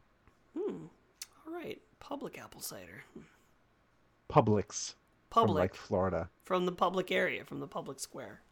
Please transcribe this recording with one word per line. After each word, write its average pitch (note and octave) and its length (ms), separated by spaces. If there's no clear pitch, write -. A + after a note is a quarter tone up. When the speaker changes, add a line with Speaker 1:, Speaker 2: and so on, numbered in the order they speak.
Speaker 1:
Hmm. E3+ 280
All D#4+ 80
right. - 260
Public C#4 380
apple A2+ 220
cider. - 440
Hmm. - 60
Speaker 2:
Publix. A2 640
Speaker 1:
Public. A3+ 180
Speaker 2:
From, E3+ 80
like, F2+ 180
Florida. F2+ 540
Speaker 1:
From F3+ 220
the F#3 60
public F#3 380
area, F#3 340
from - 160
the C#3 60
public - 340
square. A2 400